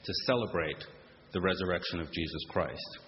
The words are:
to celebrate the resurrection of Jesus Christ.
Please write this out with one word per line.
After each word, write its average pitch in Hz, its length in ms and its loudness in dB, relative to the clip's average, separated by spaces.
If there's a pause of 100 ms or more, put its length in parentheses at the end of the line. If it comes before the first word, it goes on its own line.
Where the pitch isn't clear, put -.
to 98 100 -4 (120)
celebrate 92 580 2 (500)
the 92 80 2
resurrection 90 580 2
of 80 120 -4
Jesus 78 380 -2
Christ. - 580 -2